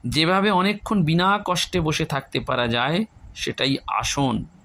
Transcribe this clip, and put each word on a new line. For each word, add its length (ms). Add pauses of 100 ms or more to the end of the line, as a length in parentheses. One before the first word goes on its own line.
যেভাবে 440
অনেকক্ষণ 520
বিনা 420
কষ্টে 360
বসে 240
থাকতে 340
পারা 280
যায়, 380 (300)
সেটাই 420 (100)
আসন। 580 (200)